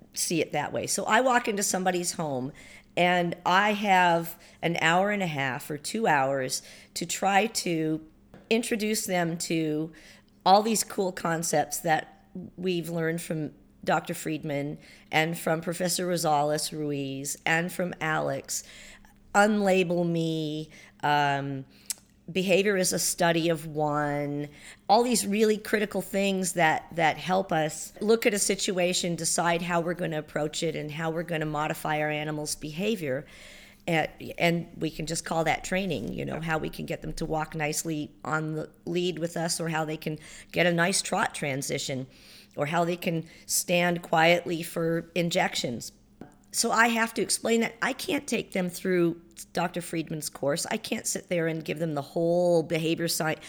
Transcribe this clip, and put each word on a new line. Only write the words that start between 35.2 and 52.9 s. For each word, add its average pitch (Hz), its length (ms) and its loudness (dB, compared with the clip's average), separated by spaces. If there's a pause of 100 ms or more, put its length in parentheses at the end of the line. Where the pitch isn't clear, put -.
call 165 180 0
that 160 220 0
training, 175 480 -2
you 139 120 -6
know, 139 140 -6
how 160 200 -2
we 151 100 -4
can 160 180 -8
get 156 160 -6
them 151 120 -8
to 165 120 -6
walk 156 300 -4
nicely 156 560 -4 (120)
on 156 300 -2
the 156 160 -8 (140)
lead 175 340 -2
with 170 180 -4
us, 165 220 -2
or 165 100 -4
how 160 160 -2
they 156 120 -4
can 156 200 -6 (360)
get 165 140 2
a 175 60 4
nice 170 300 2
trot - 320 0
transition, 139 720 -4 (480)
or 147 120 -2
how 170 180 2
they 175 120 0
can 165 280 -2 (220)
stand 175 560 2
quietly 170 600 4
for 165 540 -2
injections. 170 760 -2 (640)
So - 200 0
I 226 160 6
have 226 260 0
to 208 80 0
explain 226 380 2
that. - 200 -2
I 240 120 0
can't 285 340 -4
take - 260 -4
them 180 160 0
through 175 520 2 (320)
Doctor 175 280 -2
Friedman's 165 480 -6
course. 143 400 -2
I - 100 -2
can't - 280 -6
sit - 220 -6
there 165 180 0
and 160 180 -2
give 156 140 -4
them 160 160 -2
the 143 80 -2
whole 170 640 4
behavior 165 400 0